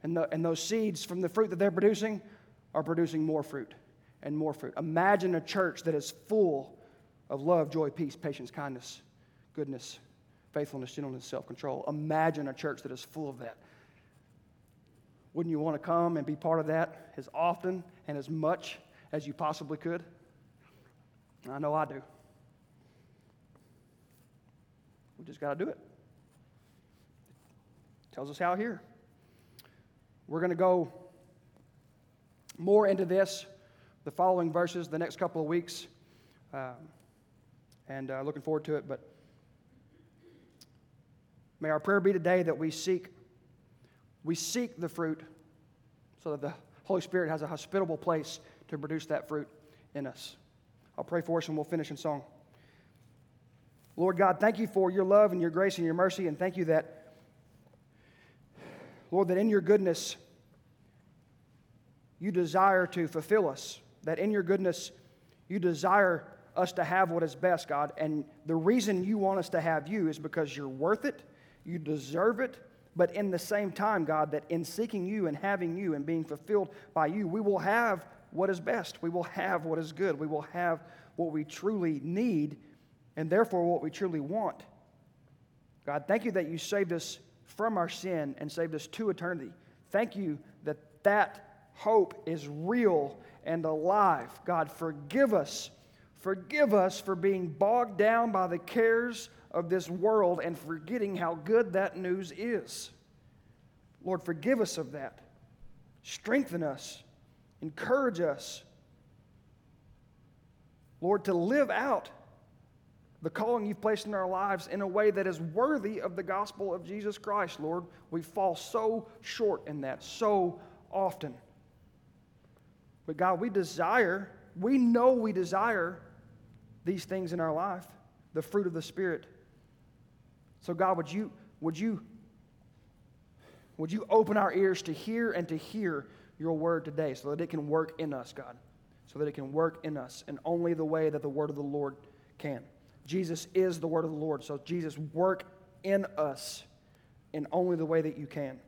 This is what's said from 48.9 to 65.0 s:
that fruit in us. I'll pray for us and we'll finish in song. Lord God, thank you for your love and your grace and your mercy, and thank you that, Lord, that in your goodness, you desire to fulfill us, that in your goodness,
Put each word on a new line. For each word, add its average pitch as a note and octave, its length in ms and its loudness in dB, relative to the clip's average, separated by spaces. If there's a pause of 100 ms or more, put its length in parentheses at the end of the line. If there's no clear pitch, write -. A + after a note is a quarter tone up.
that - 200 -2
fruit D3 200 -4 (460)
in C#3+ 140 -6
us. - 300 -14 (600)
I'll - 60 -6
pray F3 180 0
for E3+ 180 0
us D#3+ 80 -6
and D#3 100 -2
we'll D3+ 80 -2
finish D#3+ 260 -4
in C#3 60 -10
song. D3 260 -4 (1700)
Lord F3 220 2
God, F#3 220 6
thank G#3 200 4
you A3 80 0
for F#3+ 220 4
your F#3 140 2
love G3+ 300 8
and F3+ 80 0
your E3+ 80 2
grace F#3 280 2
and E3+ 80 0
your D#3+ 80 2
mercy, F#3 340 2
and D3+ 120 -4
thank F3+ 160 -2
you F3+ 100 0
that, - 480 0 (2000)
Lord, F#3 160 4
that F3+ 100 2
in G#3+ 120 4
your G#3 100 6
goodness, F#3 560 4 (2000)
you F#3+ 120 -4
desire F3+ 560 4
to F3 200 -2
fulfill D#3+ 420 2
us, - 300 -10 (240)
that D#3+ 160 -2
in G3+ 120 0
your G3+ 120 0
goodness, F3+ 480 0 (580)